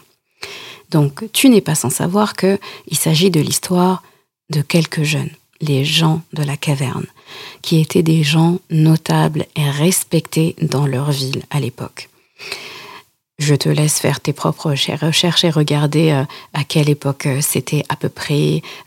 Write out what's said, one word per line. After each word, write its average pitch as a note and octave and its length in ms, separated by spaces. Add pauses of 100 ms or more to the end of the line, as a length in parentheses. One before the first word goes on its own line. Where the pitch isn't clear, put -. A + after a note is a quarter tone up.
(920)
Donc, D3+ 420
tu - 180
n'es A3 100
pas D#3 140
sans C3 160
savoir G3+ 440
que G3 240 (300)
il D#3+ 80
s'agit D#3+ 340
de E3 100
l'histoire F3+ 640 (460)
de D#3 140
quelques D#3+ 400
jeunes, D3 280 (300)
les C#3 240
gens D#3+ 380 (100)
de D#3 100
la C#3+ 140
caverne, C#3 500 (540)
qui D#3+ 200
étaient F3 220
des D#3+ 220
gens E3 340 (120)
notables D#3 720 (120)
et D3 120
respectés D#3+ 920
dans D3 240
leur C#3 240
ville C3+ 400
à D3 100
l'époque. - 480 (1300)
Je D3 160
te D3+ 160
laisse D3+ 300
faire C#3+ 200
tes D3 140
propres - 340
recher-, C#3 280
recherches D#3+ 480
et E3+ 60
regarder, D3+ 600
euh, C3+ 140 (280)
à D3 100
quelle D3 280
époque, C#3 340
euh, C3+ 160
c'était - 480
à - 80
peu - 140
près, D3+ 500 (260)